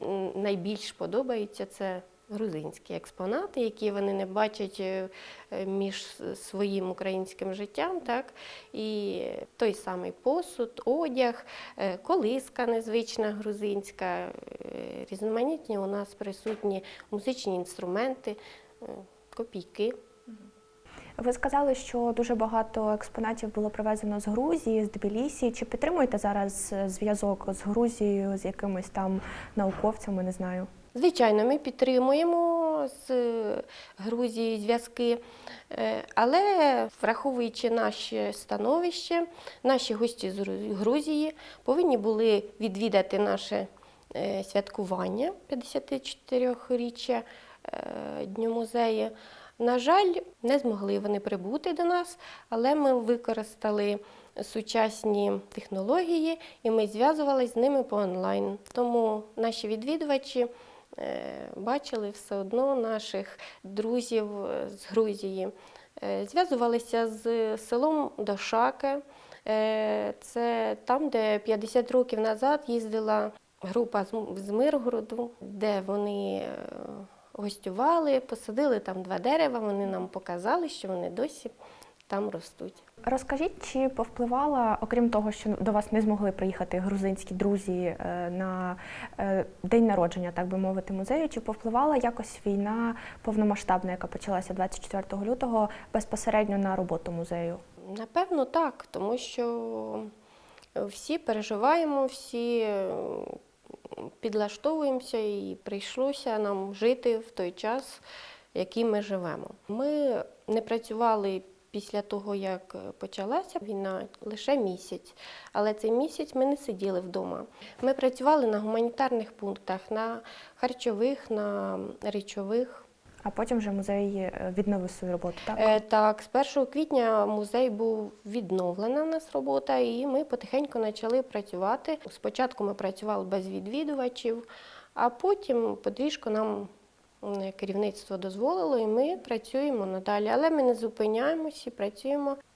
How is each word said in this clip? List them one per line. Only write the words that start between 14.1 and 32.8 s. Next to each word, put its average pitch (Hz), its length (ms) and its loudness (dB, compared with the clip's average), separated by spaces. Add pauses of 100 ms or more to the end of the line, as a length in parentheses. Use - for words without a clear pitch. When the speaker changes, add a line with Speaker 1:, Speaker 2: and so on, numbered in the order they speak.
Speaker 1:
різноманітні 220 680 -2
у 196 80 -2
нас 202 280 -4
присутні 202 680 -4 (260)
музичні 202 440 -2
інструменти, 202 840 -4 (460)
е, 226 40 -12 (500)
копійки. 220 560 -4 (1200)
Speaker 2:
Ви 240 160 0
сказали, 277 420 2
що 240 420 0
дуже 240 180 0
багато 220 580 2
експонатів 214 600 -4
було 214 160 0
привезено 208 500 0
з 202 80 -4
Грузії, 226 560 2
з 208 60 -2
Тбілісі. 226 600 0
Чи 247 140 -4
підтримуєте 262 540 2
зараз, 202 540 0
е, 196 160 0
зв'язок 202 600 0
з 190 140 -4
Грузією, 202 720 2
з 196 80 -6
якимись 190 440 -4
там 190 320 0 (360)
науковцями, 196 640 0
не 185 100 -2
знаю? 185 340 -4 (280)
Speaker 1:
Звичайно, 233 500 6
ми 277 140 4
підтримуємо 311 1300 4 (180)